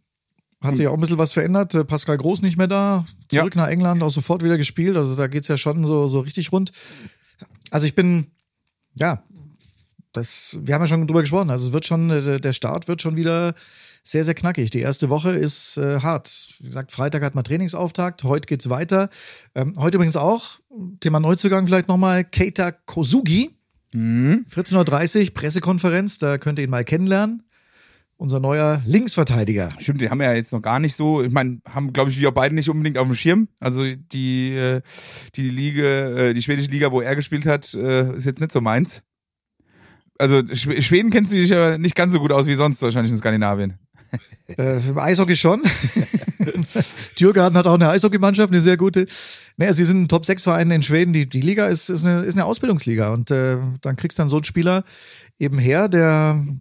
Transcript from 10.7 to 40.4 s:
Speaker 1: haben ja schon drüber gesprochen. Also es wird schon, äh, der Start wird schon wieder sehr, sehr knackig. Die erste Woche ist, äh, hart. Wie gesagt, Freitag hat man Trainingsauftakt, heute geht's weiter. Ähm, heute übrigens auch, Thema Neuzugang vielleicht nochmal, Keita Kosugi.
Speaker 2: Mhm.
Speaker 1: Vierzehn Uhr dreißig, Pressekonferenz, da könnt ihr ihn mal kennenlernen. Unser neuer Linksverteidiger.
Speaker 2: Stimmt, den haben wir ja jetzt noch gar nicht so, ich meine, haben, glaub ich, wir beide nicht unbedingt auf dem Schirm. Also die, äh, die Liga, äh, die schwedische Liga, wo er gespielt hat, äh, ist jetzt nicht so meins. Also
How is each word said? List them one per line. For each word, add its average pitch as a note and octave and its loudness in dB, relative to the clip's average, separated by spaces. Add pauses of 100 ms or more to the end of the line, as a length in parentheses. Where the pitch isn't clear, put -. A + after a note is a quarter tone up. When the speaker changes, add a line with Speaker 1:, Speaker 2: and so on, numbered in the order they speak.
Speaker 1:
haben D#3 0
ja E3+ 2
schon D#3+ 0
drüber D#3+ 2
gesprochen. D#3+ 0
Also B2 -2
es A#2+ -2
wird D#3+ -2
schon, E3 0
äh, C#3+ 0
der C3 -2
Start C#3+ -6
wird E3+ -4
schon D#3+ -4
wieder E3 -2 (500)
sehr, D#3 -2
sehr E3 0
knackig. E3 -2
Die A#2+ -4
erste C3+ -2
Woche D3+ 0
ist, D3+ -4
äh, C#3+ -2
hart. - -6 (100)
Wie B2+ -20
gesagt, C3 -14
Freitag D3 -4
hat C#3+ -4
man C3 -2
Trainingsauftakt, F3 -6
heute C#3+ 0
geht's C3+ -6
weiter. F3+ 0 (460)
Ähm, C3+ -2
heute E3+ 2
übrigens E3+ 2
auch, G3 -2 (400)
Thema D#3 2
Neuzugang F#3+ 2
vielleicht F3+ 2
nochmal, F#3 2
Keita F#3 -2
Kosugi. F3 0 (420)
Speaker 2:
Mhm. A#2+ 0
Speaker 1:
Vierzehn F3+ -2
Uhr F3 4
dreißig, E3+ 0
Pressekonferenz, F3 -2
da C#3+ 0
könnt D3 -4
ihr C#3 -4
ihn B2+ -4
mal B2 -2
kennenlernen. G3 0 (720)
Unser C3+ -2
neuer D3+ 0
Linksverteidiger. A2+ 0 (100)
Speaker 2:
Stimmt, C#3+ -4
den A2 -2
haben C3+ -2
wir C#3 0
ja A#2+ 2
jetzt A#2 -4
noch A2 -4
gar A#2+ 0
nicht D3+ -2
so, D3+ 0
ich B2 -4
meine, B2+ -2
haben, C#3 -6
glaub C#3 2
ich, C3 -4
wir C#3 4
beide C3+ 2
nicht D#3 0
unbedingt D3+ -2
auf C3 2
dem B2+ 0
Schirm. F#3+ 2 (120)
Also C3 -2
die, C3 -4
äh, B2+ -2 (540)
die C3+ -2
Liga, C#3+ -2 (460)
äh, A#2 2
die A#2 -2
schwedische C#3+ -2
Liga, C#3+ 0
wo B2+ 0
er C3+ -2
gespielt D3 -4
hat, D3 -2
äh, C3 0
ist B2+ -6
jetzt C3 -4
nicht D#3 -4
so C3+ 0
meins. A2+ -2 (1160)
Also C3+ 4 (120)